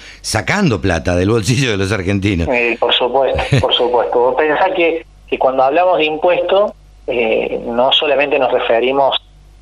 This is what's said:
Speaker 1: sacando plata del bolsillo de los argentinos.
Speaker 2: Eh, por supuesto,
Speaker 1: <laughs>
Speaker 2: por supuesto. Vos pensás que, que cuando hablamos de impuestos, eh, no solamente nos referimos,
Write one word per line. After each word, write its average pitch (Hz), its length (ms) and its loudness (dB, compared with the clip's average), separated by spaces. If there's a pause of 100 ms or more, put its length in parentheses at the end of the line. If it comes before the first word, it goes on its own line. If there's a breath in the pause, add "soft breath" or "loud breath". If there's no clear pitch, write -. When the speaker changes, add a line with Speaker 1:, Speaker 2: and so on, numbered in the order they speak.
(220 loud breath)
Speaker 1:
sacando 135 580 0
plata 87 340 0
del 92 160 0
bolsillo 120 400 0
de 104 60 0
los 95 160 -2
argentinos. 95 560 0
Speaker 2:
Eh, 120 320 0
por 117 120 0
supuesto, 127 480 0 (100)
Speaker 1:
<laughs> 135 100 4
Speaker 2:
por 127 120 0
supuesto. 120 460 0
Vos 120 160 2
pensás 151 400 0
que, 165 320 -2 (240)
que 131 80 -4
cuando 131 240 2
hablamos 165 360 2
de 156 60 0
impuestos, 175 680 0 (340)
eh, 120 580 -2
no 123 280 0
solamente 143 480 0
nos 123 120 0
referimos, 123 720 2 (400)